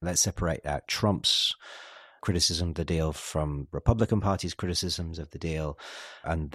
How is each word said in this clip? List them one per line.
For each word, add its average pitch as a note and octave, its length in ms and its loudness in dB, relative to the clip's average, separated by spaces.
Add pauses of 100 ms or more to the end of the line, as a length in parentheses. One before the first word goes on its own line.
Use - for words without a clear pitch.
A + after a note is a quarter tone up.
let's F2+ 220 0
separate - 420 0
out C#2+ 220 -4
Trump's - 720 2 (640)
criticism F2 480 2
of D#2+ 80 -2
the E2 80 0
deal D#2 280 2
from D2 600 -2
Republican A2 480 4
Party's F#2+ 340 0
criticisms E2+ 640 -2
of E2 120 -8
the - 80 -10
deal D#2 380 -2 (460)
and D#2 320 -2